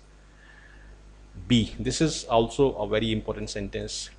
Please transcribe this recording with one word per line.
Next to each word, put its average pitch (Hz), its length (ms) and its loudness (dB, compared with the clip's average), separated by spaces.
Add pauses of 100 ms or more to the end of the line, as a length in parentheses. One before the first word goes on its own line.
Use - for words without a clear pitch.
(1500)
B. 117 320 4
This 120 200 -2
is 156 260 0
also 120 480 4
a 104 140 -4
very 110 240 0
important 107 380 -4
sentence. 104 680 -8